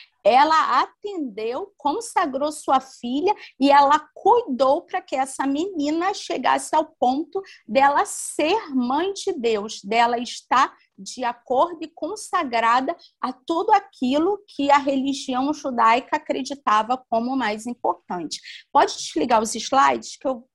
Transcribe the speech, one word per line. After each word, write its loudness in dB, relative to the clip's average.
ela 4
atendeu, -8
consagrou -2
sua 0
filha -2
e 4
ela 6
cuidou 2
para -6
que -6
essa -2
menina -2
chegasse -2
ao 4
ponto -2
dela 4
ser -2
mãe 0
de -6
Deus, -4
dela 2
estar -2
de -12
acordo -2
e -10
consagrada -2
a -4
tudo -2
aquilo 0
que -2
a 6
religião -2
judaica 0
acreditava -2
como -2
mais -4
importante. -6
Pode 2
desligar 0
os -4
slides, 0
que -8
eu -6